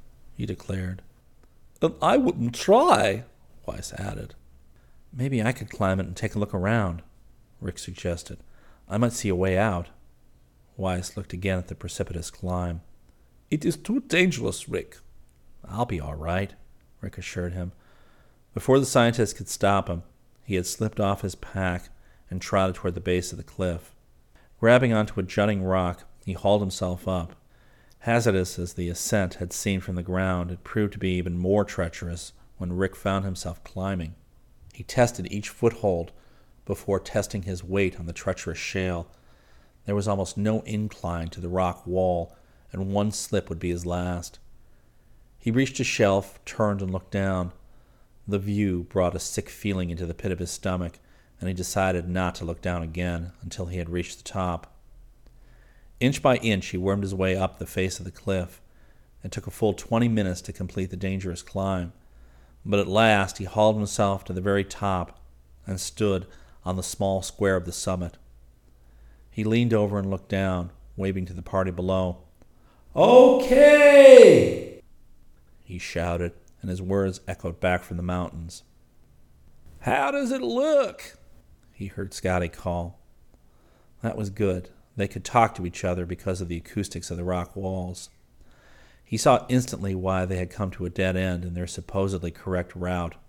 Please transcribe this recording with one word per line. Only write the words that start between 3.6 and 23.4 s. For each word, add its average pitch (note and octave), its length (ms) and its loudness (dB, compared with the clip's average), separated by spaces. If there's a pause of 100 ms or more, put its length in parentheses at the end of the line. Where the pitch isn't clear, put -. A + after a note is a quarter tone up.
Weiss - 280 -10
added. G#2 400 -10 (760)
"Maybe B2+ 300 -2
I A#2 100 0
could G#2+ 180 -10
climb F#2+ 300 0
it F2+ 60 -4
and F2 100 -10
take - 180 -6
a A2 40 -4
look G2+ 160 -4
around," F#2+ 480 -2 (580)
Rick E2+ 180 -8
suggested. - 640 -8 (460)
"I G#2 100 -4
might A#2 140 0
see - 160 -4
a F#2 80 0
way F#2 200 0
out." F#2+ 320 0 (880)
Weiss F#2 400 -4
looked F#2+ 160 -12
again F#2 260 -2
at F2+ 100 -8
the F2+ 60 -10
precipitous - 560 -8
climb. F2+ 500 -6 (680)
"It D3+ 140 -2
is D#3 120 0
too B3 240 -4
dangerous, D3+ 680 -2
Rick." - 300 -8 (680)
"I'll A#2 220 -4
be F#2 140 -6
all D2 140 -10
right," E2+ 400 -4 (460)
Rick - 180 -12
assured F2+ 340 -6
him. F#2 200 -6 (840)
Before C3 260 4
the C3 60 0
scientist A#2 500 2
could G2+ 120 -14
stop G2 400 0
him, E2+ 140 -6 (420)
he G#2 100 -4
had F2+ 120 -2
slipped - 320 -6
off G2 220 0
his F#2+ 140 -6
pack F2+ 560 -6 (400)
and F#2 100 -6
trotted F#2+ 360 0
toward F2+ 180 -6
the F#2 60 -8
base F2+ 320 -2
of - 60 -12
the - 60 -14